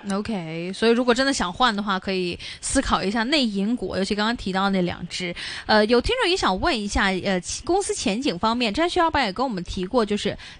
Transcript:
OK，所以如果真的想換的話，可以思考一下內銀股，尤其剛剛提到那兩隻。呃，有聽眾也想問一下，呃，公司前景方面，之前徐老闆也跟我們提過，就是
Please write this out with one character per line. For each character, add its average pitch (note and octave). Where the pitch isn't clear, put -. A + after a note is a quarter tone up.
OK， F3+
所 A3+
以 -
如 A#3+
果 A#3+
真 A#3+
的 C#4
想 F#3
換 A#3+
的 G3+
話， G3
可 G3
以 F#3
思 -
考 -
一 F#3+
下 A3+
內 C4+
銀 G#3
股， F#3+
尤 F#3+
其 G3+
剛 G#3
剛 A#3
提 G3
到 F#3+
那 F#3+
兩 F3
隻。 F3
呃， G#3+
有 A#3+
聽 A4+
眾 G#4+
也 F4+
想 F#4
問 D4+
一 G#3
下， G#3+
呃， F#3+
公 F4+
司 G4+
前 -
景 B3
方 A3+
面， A#3
之 D4+
前 F4
徐 F4+
老 E4
闆 C#4+
也 G3
跟 B3+
我 C4
們 F3+
提 F#3
過， A#3
就 G#3
是 -